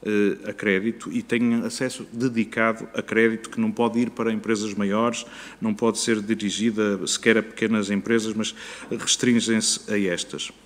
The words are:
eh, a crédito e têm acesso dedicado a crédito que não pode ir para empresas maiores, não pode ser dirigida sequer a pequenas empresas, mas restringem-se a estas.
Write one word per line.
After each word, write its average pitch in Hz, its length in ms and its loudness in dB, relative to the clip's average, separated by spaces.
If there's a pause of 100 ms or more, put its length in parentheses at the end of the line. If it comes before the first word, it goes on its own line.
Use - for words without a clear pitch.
eh, 104 460 2
a 101 40 -6
crédito 107 580 0
e 120 100 -2
têm 117 420 2
acesso 120 480 -6
dedicado 113 840 0
a 120 80 -4
crédito 113 480 2
que - 100 -4
não 110 100 2
pode 113 280 0
ir 117 100 2
para 113 240 -2
empresas 107 400 -2
maiores, 104 500 0 (380)
não 110 120 0
pode 104 260 0
ser 110 200 2
dirigida 104 840 0
sequer - 320 4
a 107 60 2
pequenas 107 480 0
empresas, 110 420 2
mas 107 220 -4 (340)
restringem-se 113 1000 2
a 107 100 0
estas. 87 520 -2 (140)